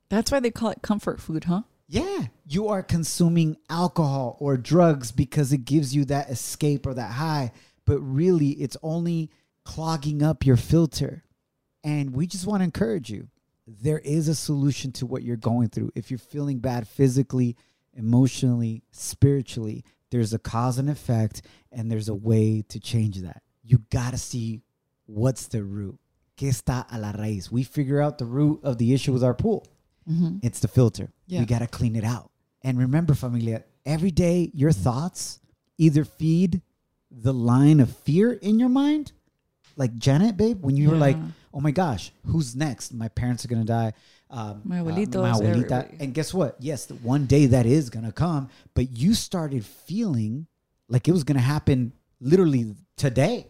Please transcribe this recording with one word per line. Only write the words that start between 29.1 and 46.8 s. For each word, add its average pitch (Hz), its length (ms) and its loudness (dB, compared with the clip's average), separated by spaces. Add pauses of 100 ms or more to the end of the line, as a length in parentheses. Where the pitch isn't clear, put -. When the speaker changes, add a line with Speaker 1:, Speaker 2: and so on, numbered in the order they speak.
Speaker 2:
with 123 100 0
our 123 100 4
pool. 214 320 -2 (440)
Speaker 1:
Mm-hmm. 170 340 0
Speaker 2:
It's - 160 -2
the - 80 0
filter. 104 440 2 (160)
Speaker 1:
Yeah. 180 120 -4
Speaker 2:
We 120 60 0
gotta 117 220 -2
clean 117 280 -2
it 110 80 -4
out. 110 260 -6 (340)
And 131 140 -2
remember, 139 360 2
familia, 117 500 -2 (220)
every 160 260 0
day 175 420 2
your 151 180 4
thoughts 127 680 -2 (380)
either 156 280 6
feed 170 560 0 (480)
the 131 240 -2
line 131 460 6
of 135 160 4
fear 202 380 2
in 214 260 0
your 247 100 4
mind, 285 440 2 (640)
like 123 200 0
Janet, 165 400 4
babe, 214 260 0
when 135 120 0
you 147 140 4
were 160 80 6
like, 143 180 4
Speaker 1:
Yeah. 160 80 -6 (300)
Speaker 2:
"Oh 160 80 -8
my 151 100 0
gosh, 135 400 -2 (140)
who's 135 300 -2
next? 135 380 -6
My 113 140 -6
parents 123 380 -4
are - 20 -12
gonna 117 160 -2
die. 113 300 0 (360)
Um, 104 360 -12
Speaker 1:
My 180 140 -4
Speaker 2:
uh, 175 40 -4
Speaker 1:
abuelitos, 185 380 -2
Speaker 2:
my 185 100 2
abuelita." - 140 2
Speaker 1:
everybody. 120 540 -2
Speaker 2:
And 135 140 -8
guess 156 200 -4
what? 170 260 -2
Yes, 139 260 -8